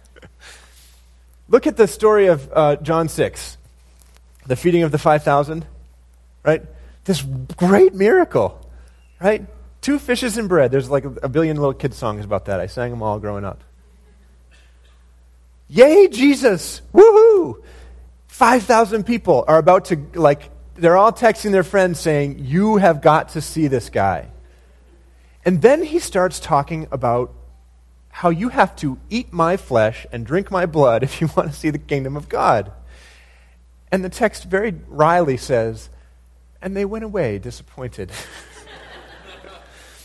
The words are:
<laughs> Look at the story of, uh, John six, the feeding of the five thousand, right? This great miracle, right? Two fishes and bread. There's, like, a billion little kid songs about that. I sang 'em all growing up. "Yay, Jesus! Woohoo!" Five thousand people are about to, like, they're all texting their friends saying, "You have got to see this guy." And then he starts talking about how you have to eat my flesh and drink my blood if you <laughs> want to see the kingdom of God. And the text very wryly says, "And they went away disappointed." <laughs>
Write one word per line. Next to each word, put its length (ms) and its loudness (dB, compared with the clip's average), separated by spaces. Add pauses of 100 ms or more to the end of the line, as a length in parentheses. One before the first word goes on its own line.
(160)
<laughs> 1300 -20
Look 180 2
at 120 -2
the 100 2
story 400 2
of, 260 -2
uh, 220 2
John 320 -4
six, 500 -8 (880)
the 120 -4
feeding 260 0
of 80 -2
the 60 -2
five 260 0
thousand, 420 -2 (800)
right? 200 0 (420)
This 160 -2
great 720 2
miracle, 680 0 (600)
right? 240 -2 (340)
Two 200 -2
fishes 380 -4
and 120 -6
bread. 200 4
There's, 200 -2
like, 160 -2
a 240 -10
billion 260 -2
little 180 -2
kid 200 -8
songs 320 -8
about 200 -6
that. 140 -6
I 80 -6
sang 240 -8
'em 100 -10
all 180 -4
growing 260 -8
up. 180 -14 (2000)
"Yay, 380 8
Jesus! 720 0 (120)
Woohoo!" 720 6 (640)
Five 360 2
thousand 420 0
people 420 0
are 100 6
about 280 4
to, 120 -4 (180)
like, 340 0 (260)
they're 220 4
all 160 4
texting 380 0
their 120 2
friends 340 0
saying, 420 -4
"You 360 0
have 260 2
got 280 4
to 120 -8
see 260 -4
this 220 -4
guy." 380 -2 (1200)
And 160 0
then 220 4
he 160 -4
starts 400 -4
talking 520 -4
about 420 -4 (760)
how 200 -4
you 200 -4
have 280 0
to 220 -8 (100)
eat 220 -8
my 240 0
flesh 560 -2
and 140 -10
drink 260 -6
my 140 -2
blood 380 2
if 180 -8
you 60 -2
<laughs> 100 -8
want 140 -4
to 60 -16
see 120 -6
the 100 -6
kingdom 380 -8
of 100 -14
God. 460 -2 (1200)
And 100 -4
the 60 -8
text 340 -4
very 320 -4 (120)
wryly 500 2
says, 520 -4 (720)
"And 140 -10
they 100 -4
went 200 -10
away 340 -6
disappointed." 760 -14
<laughs> 60 -14 (1800)